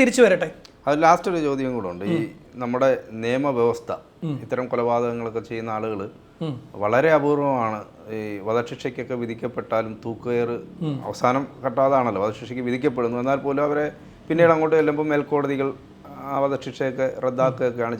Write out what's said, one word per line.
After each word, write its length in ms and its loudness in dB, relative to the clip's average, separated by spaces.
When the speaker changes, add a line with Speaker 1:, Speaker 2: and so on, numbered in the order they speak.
Speaker 1:
തിരിച്ചു 260 4
വരട്ടെ. 220 2
Speaker 2:
അത് 180 4
ലാസ്റ്റ് 280 6
ഒരു 140 0
ചോദ്യം 300 -2
കൂടെ 160 -4
ഉണ്ട്. 120 -8
ഈ 40 0
Speaker 1:
ഉം. 80 -2
Speaker 2:
നമ്മുടെ 280 4
നിയമവ്യവസ്ഥ, 680 0
Speaker 1:
ഉം. 180 -4
Speaker 2:
ഇത്തരം 280 -4
കൊലപാതകങ്ങളൊക്കെ 760 0
ചെയ്യുന്ന 300 -6
ആളുകൾ 220 -4
Speaker 1:
ഉം. 100 -6
Speaker 2:
വളരെ 340 4
അപൂർവമാണ് 640 0
ഈ 40 -6
വധശിക്ഷയ്ക്കൊക്കെ 760 -4
വിധിക്കപ്പെട്ടാലും 720 -4
തൂക്കുകയർ 460 -2
Speaker 1:
ഉം. 80 -4
Speaker 2:
അവസാനം 360 2
ഘട്ടാതാണല്ലോ 600 2
വധശിക്ഷയ്ക്ക് 440 -6
വിധിക്കപ്പെടുന്നു. 540 0
എന്നാൽ 220 0
പോലും 220 0
അവരെ 200 0
പിന്നീട് 260 6
അങ്ങോട്ട് 240 2
ചെല്ലുമ്പോൾ 340 2
മേൽക്കോടതികൾ 560 0
ആ 100 -2
വധശിക്ഷയൊക്കെ 640 -2
റദ്ദാക്കുകയൊക്കെയാണ് 760 0